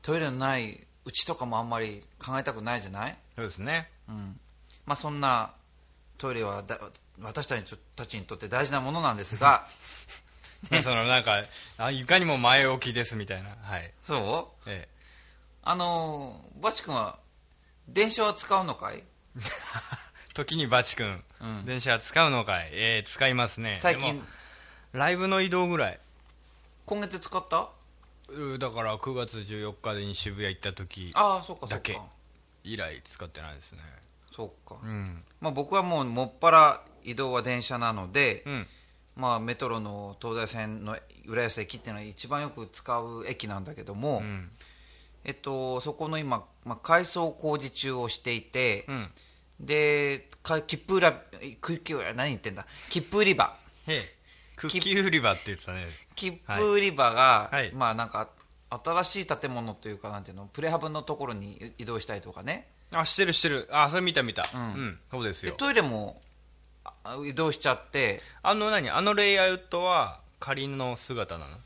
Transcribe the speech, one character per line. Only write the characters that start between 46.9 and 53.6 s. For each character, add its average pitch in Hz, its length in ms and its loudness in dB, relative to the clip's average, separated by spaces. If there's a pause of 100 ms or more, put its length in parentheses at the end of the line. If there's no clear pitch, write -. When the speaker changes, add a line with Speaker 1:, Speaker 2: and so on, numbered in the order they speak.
Speaker 1:
装 170 260 0
工 151 280 0
事 135 100 -6
中 135 240 -4
を 123 160 -2
し - 80 -4
て 120 160 -2
い 113 80 -2
て、 117 460 0
Speaker 2:
う 139 60 -6
ん。 107 180 -6 (480)
Speaker 1:
で、 147 680 2 (120)
か-、 156 220 0
切 - 240 -8
符 190 80 2
売 180 60 6
ら-、 160 120 8 (480)
く-、 165 160 -4
き 165 160 -6
ゅ-、 143 40 -2 (180)
何 135 140 0
言 120 80 -4
っ - 40 -12
て 110 80 -6
ん 98 60 -8
だ。 95 100 -12 (240)
切 165 120 0
符 - 180 0
売 208 60 8
り 190 100 6
場。 - 200 2 (320)